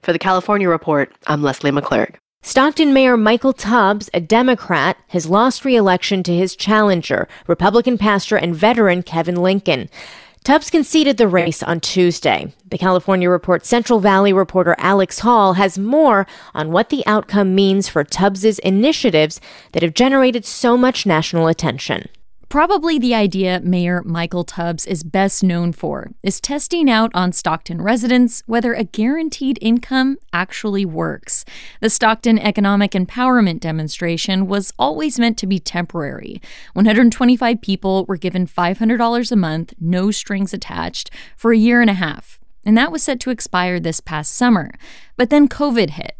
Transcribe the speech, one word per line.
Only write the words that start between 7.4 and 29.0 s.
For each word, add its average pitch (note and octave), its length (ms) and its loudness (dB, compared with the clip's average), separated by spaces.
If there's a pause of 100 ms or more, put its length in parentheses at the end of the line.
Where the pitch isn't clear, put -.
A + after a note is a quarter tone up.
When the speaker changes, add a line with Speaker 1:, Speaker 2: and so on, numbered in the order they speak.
Speaker 2:
Republican G#3+ 540 2
pastor G#3 360 0
and F3 200 -2
veteran G3 480 2
Kevin E3 320 -4
Lincoln. F3+ 560 -2 (520)
Tubbs D4 280 2
conceded D4 460 2
the A3+ 100 4
race E3+ 340 0
on E3+ 180 -2
Tuesday. E3 720 0 (160)
The - 120 -8
California F3+ 500 0
Report's F3+ 400 0
Central A#3 300 2
Valley G3 340 4
reporter F#3 460 2
Alex F#3+ 400 0
Hall G#3 340 4
has F#3+ 240 0
more A3 480 4 (300)
on D#3 160 -6
what G3 180 2
the C#4 160 -4
outcome G3+ 480 0
means G3 340 2
for D3+ 160 -2
Tubbs's G3 540 0
initiatives F#3+ 840 0 (340)
that D#3+ 100 0
have D#3+ 100 -2
generated B3+ 500 2
so - 320 0
much B3 300 0
national E3 400 0
attention. D3 640 -2 (400)
Speaker 3:
Probably D#4+ 500 0
the A#3+ 160 0
idea F#3+ 460 0
Mayor F3+ 420 -2
Michael E3+ 400 -4
Tubbs E3+ 420 -6
is E3 200 -8
best F#3+ 360 0
known E3+ 300 0
for D3 400 -8 (100)
is F#3+ 200 -4
testing D4 480 -2
out A3+ 240 2
on F3+ 180 0
Stockton E3 500 -6
residents A#3 640 0
whether A#3 280 -2
a A3+ 100 -4
guaranteed C4+ 760 -4